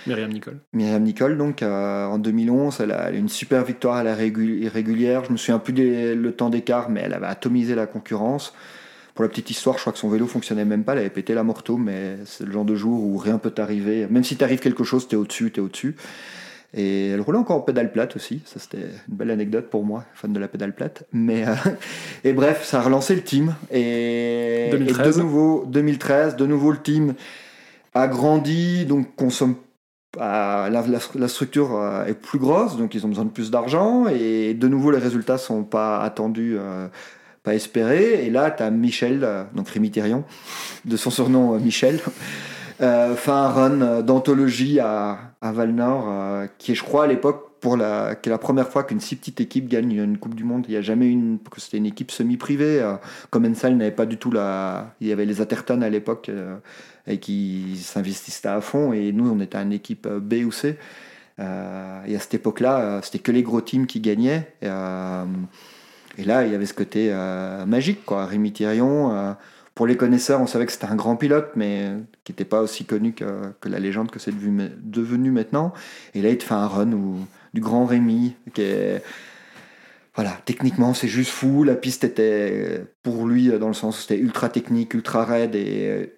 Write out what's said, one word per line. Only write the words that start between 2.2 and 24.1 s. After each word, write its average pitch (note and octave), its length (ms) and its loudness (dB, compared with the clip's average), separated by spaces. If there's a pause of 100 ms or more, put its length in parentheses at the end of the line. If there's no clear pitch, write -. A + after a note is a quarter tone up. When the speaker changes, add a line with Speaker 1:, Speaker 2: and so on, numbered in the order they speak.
Speaker 2:
mille A#2 200 2
onze, C3+ 300 2
elle G#2 100 0
a, E2+ 160 -2
elle F2+ 80 -4
a - 20 -2
une G#2 120 0
super B2+ 340 0
victoire B2 320 0
à A#2+ 80 0
la A2+ 100 0
régu-, A2 540 0
régulière. A2+ 560 0
Je B2+ 80 -6
me A#2 60 2
souviens A#2 220 0
plus B2+ 140 -4
des, A#2+ 400 2
le A#2 200 0
temps A#2+ 160 0
d'écart, A#2 400 0
mais G2+ 160 0
elle F#2+ 80 -4
avait F#2 120 -6
atomisé A#2+ 480 0
la A2 140 0
concurrence. A2 640 -4 (640)
Pour A2 80 0
la A2 60 2
petite - 200 -6
histoire, B2+ 280 0
je - 40 -6
crois A2 120 -4
que - 60 -12
son G#2+ 100 -2
vélo A2 180 2
fonctionnait A2 380 -2
même G#2 180 2
pas, C3 80 0
elle C#3 80 0
avait G2 100 -2
pété G2 240 -4
la A2+ 100 2
morteau, A2+ 340 -2
mais G2 480 -4
c'est - 200 -12
le G2+ 60 -8
genre G#2 140 -2
de G#2+ 100 2
jour A2 260 0
où G2 160 0
rien G#2+ 200 2
peut G#2+ 140 -2
t'arriver. G#2 580 -2
Même B2 160 4
si B2+ 100 -4
t'arrive B2+ 240 2
quelque B2+ 240 -2
chose, B2+ 240 0
t'es A2+ 80 -2
au-dessus, G#2+ 360 -2
t'es G2+ 100 -4
au-dessus. B2+ 340 -6 (840)
Et G2 340 0
elle G2+ 100 0
roulait D#3 160 0
encore A3+ 180 2
en C#3 60 2
pédale A#2+ 320 0
plate A#2 240 -2
aussi, - 260 -8
ça - 160 -20
c'était F#2 300 -10 (180)
une G2+ 80 -8
belle A2+ 160 -2
anecdote A2 380 -2
pour G#2 160 -2
moi, A2 180 -4 (100)
fan G#2+ 200 -6
de G2+ 80 -2
la G2 80 -6
pédale G2+ 260 -6
plate. - 380 -8
Mais, A2+ 340 0
euh, - 60 2 (340)
<laughs> - 380 -12
et C3+ 80 4
bref, C#3+ 320 2
ça C3+ 140 0
a - 20 4
relancé C3 340 4
le F3+ 60 0
team. D3+ 340 2 (160)
Et, A#2 1000 0